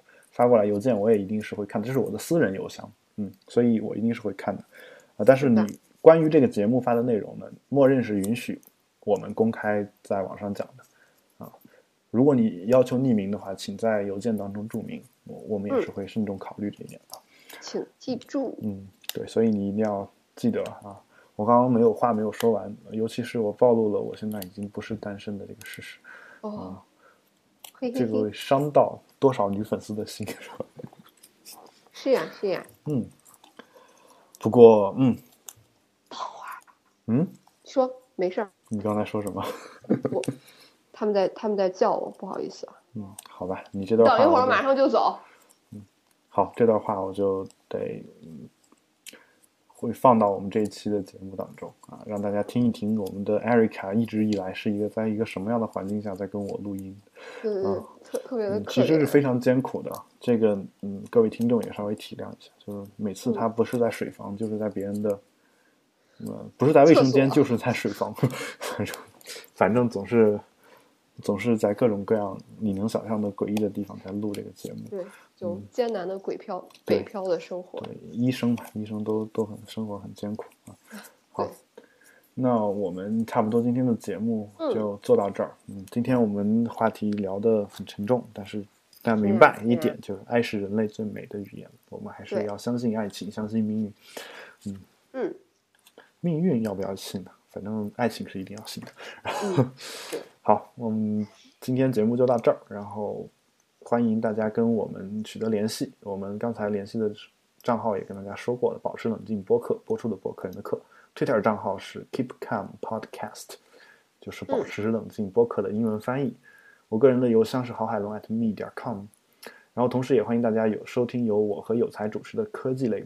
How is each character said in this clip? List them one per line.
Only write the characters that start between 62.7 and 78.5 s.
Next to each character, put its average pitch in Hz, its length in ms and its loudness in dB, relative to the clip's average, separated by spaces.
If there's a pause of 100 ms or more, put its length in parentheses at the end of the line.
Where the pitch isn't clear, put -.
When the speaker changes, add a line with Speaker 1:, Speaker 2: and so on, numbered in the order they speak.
Speaker 1:
是 101 100 -10 (140)
每 104 180 -6
次 123 180 -2
她 113 160 0
不 110 160 0
是 123 140 -4
在 117 100 2
水 - 220 -6
房， 101 240 -10
Speaker 2:
嗯。 - 20 -12
Speaker 1:
就 110 120 -4
是 107 100 -4
在 107 100 -2
别 98 160 -6
人 101 160 -4
的， 104 160 0 (1000)
嗯， 107 380 -12
不 123 100 4
是 156 60 6
在 143 120 10
卫 165 80 10
生 147 120 10
间， 135 240 6
Speaker 2:
厕 139 80 2
所。 147 80 8
Speaker 1:
就 - 40 -4
是 117 80 2
在 117 160 -2
水 - 200 -2
房。 101 220 -4
<laughs> - 40 -14 (400)
反 - 260 -6
正， - 120 -8 (580)
反 98 180 4
正 120 160 4
总 101 160 -4
是， 107 360 4 (800)
总 104 160 -2
是 117 180 2
在 107 160 2
各 123 140 0
种 101 180 0
各 110 120 2
样 101 200 -4 (220)
你 104 140 -2
能 98 160 -2
想 110 180 -4
象 110 140 -2
的 104 100 -2
诡 101 160 -4
异 101 80 -4
的 107 160 0
地 101 140 -6
方 101 200 -16
在 95 60 -12
录 104 220 -6
这 101 100 -8
个 104 80 -14
节 - 220 -14
目。 - 80 -12 (100)
Speaker 2:
对， 190 140 -8 (320)
就 175 180 -6
Speaker 1:
嗯。 202 160 -12
Speaker 2:
艰 240 220 -2
难 180 160 -6
的 196 100 -8
鬼 - 180 -8
漂-， 185 220 -10 (260)
Speaker 1:
对。 - 140 2
Speaker 2:
北 - 60 -4
漂 196 180 -10
的 185 160 0
生 180 240 -10
活。 - 200 -14
Speaker 1:
对， - 140 -14 (140)
医 123 220 0
生 120 240 0